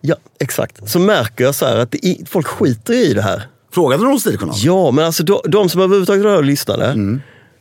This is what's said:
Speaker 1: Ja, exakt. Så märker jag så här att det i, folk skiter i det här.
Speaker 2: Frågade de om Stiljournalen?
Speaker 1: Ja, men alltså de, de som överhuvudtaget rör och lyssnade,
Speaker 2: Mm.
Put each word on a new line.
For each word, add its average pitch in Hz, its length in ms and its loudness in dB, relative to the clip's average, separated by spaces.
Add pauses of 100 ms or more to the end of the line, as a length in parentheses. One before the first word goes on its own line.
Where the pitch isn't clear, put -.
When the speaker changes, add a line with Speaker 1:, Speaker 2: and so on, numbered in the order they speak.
Speaker 1:
Ja, 143 140 0 (240)
exakt. - 500 -6
Så 175 100 0
märker 175 440 0
jag 139 120 2
så - 100 -2
här 117 120 0
att 123 140 -2
det - 140 -6
i, 180 240 -2
folk 170 180 -2
skiter 165 460 -2
i 220 200 2
det 107 80 0
här. 101 200 -2 (320)
Speaker 2:
Frågade 156 300 2
de 269 80 2
om 269 80 2
Stiljournalen? 104 440 -4
Speaker 1:
Ja, 175 280 4
men 151 140 2
alltså 165 180 -2
de, 196 220 2
de 185 240 2
som 175 120 0
överhuvudtaget 196 420 2
rör 208 140 2
och 151 60 2
lyssnade, 139 420 0
Speaker 2:
Mm. 110 360 -2 (400)